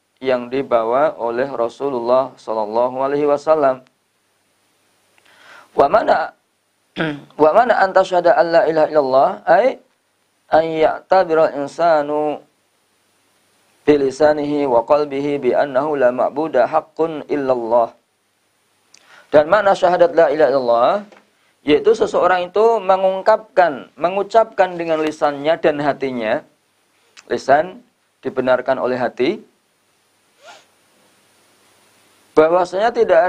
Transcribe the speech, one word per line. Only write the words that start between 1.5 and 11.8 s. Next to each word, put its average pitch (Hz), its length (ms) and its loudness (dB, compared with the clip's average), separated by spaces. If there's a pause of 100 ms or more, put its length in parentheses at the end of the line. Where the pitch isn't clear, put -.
sallallahu 113 640 -4
alaihi 143 320 -2
wasallam. 143 560 0 (1800)
Wa 143 160 2
mana, 175 480 0 (640)
<clears throat> 147 480 -8
wa 151 80 4
mana 233 240 2
an 190 160 0
tashhada 185 400 2
an 165 160 2
la 165 160 4
ilaha 156 240 0
illallah, 139 400 2 (160)
ay 214 320 2 (720)
an 160 160 2
ya'tabira 160 880 0
insanu 151 880 -2 (1400)